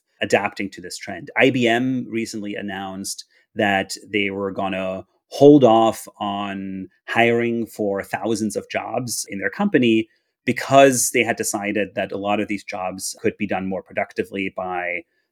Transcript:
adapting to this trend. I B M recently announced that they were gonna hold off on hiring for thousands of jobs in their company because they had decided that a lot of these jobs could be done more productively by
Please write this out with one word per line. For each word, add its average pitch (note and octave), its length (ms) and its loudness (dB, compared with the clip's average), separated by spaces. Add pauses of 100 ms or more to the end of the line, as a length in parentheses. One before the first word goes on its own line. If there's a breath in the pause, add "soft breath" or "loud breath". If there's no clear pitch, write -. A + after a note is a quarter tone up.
(220)
adapting G#2 480 0
to - 100 -16
this F2+ 160 -14
trend. - 400 -14
I B2+ 140 4
B B2 180 2
M B2+ 400 0
recently G#2+ 460 -6
announced G2 720 -10 (300)
that G2+ 400 0 (120)
they G2+ 220 -2
were G2 220 -4
gonna F#2+ 540 -4 (240)
hold C#3+ 340 10
off A2+ 440 4 (120)
on G2 680 -6 (200)
hiring A#2 580 2
for G2 380 -4
thousands G#2+ 520 -4
of G2+ 140 -6
jobs A2+ 600 -6
in G2 100 -10
their G2 100 -4
company B2 580 2 (380)
because C3+ 680 4
they A#2+ 100 2
had A2+ 120 -2
decided G#2 600 -4
that F#2+ 160 -4
a G2 60 -8
lot G2+ 220 -2
of G2+ 80 -4
these G#2 160 -6
jobs F#2 580 -10
could G#2+ 160 -2
be G#2 100 -6
done F#2+ 200 -4
more F#2 140 -6
productively G2 720 -8
by F2+ 460 -6 (300)